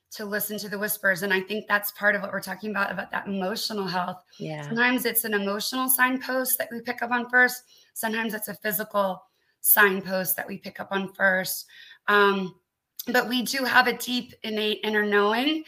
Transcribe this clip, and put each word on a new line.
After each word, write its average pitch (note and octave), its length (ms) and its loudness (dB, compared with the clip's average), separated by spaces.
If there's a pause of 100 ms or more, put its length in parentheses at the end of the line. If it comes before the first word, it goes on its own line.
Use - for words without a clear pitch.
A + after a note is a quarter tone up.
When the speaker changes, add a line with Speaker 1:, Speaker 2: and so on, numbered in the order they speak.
(120)
Speaker 1:
to A3 120 -10
listen G#3 340 -4
to G3+ 100 -8
the G3 100 -6
whispers. G3 440 0
And G3 120 2
I F#3+ 60 4
think G#3 260 -4
that's G#3 260 0
part G#3 220 2
of G3 80 -2
what G3 100 -6
we're F#3+ 80 -4
talking F#3+ 300 -8
about, G3 200 0
about F#3+ 200 -8
that - 160 -4
emotional G3 600 -4
health. F3+ 360 -4 (160)
Speaker 2:
Yeah. D3+ 300 -8
Speaker 1:
Sometimes A#3+ 360 2
it's A#3 200 0
an G#3+ 100 -2
emotional G#3 540 -2
signpost B3+ 680 2
that - 120 -4
we A#3 100 -10
pick A#3+ 220 -6
up A#3 80 -4
on A#3+ 180 -2
first. B3 360 4 (300)
Sometimes A3+ 380 -2
it's G#3+ 160 -6
a G3+ 60 -8
physical G#3 680 -2 (380)
signpost F#3+ 760 4
that - 100 -6
we G3 120 -10
pick - 220 -14
up G#3 120 -12
on G3 200 -2
first. F#3 540 0 (400)
Um, G3 480 4 (580)
but A#3+ 160 2
we B3 140 -2
do C4+ 220 -2
have B3 240 4
a A#3 100 0
deep, B3 340 -6 (120)
innate G#3+ 400 -2
inner G#3 200 2
knowing. A3+ 640 2